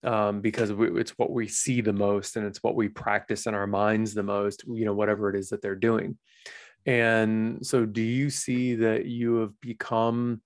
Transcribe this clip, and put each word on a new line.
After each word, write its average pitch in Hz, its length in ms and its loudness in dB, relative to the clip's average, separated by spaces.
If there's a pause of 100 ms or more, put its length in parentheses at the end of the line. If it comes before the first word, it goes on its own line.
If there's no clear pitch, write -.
um, 104 360 0
because 107 320 0
we, 107 160 2 (120)
it's - 180 -6
what - 140 0
we 113 160 -2
see 123 320 0
the 107 120 2
most 101 440 0
and 107 100 -4
it's 98 160 -10
what - 140 0
we 107 120 0
practice 104 580 -4
in 110 80 -2
our 101 120 -2
minds 104 480 2
the 104 80 -2
most, 101 460 -2
you 113 160 -2
know, 104 100 0
whatever 104 340 2
it 98 80 -2
is 98 120 -4
that 104 120 -6
they're 98 140 -4
doing. 107 420 2 (680)
And 113 800 2
so 123 180 2
do 110 160 -2
you 127 300 0
see 123 460 -2
that 110 300 2
you 117 300 0
have 110 240 -2
become 117 840 -2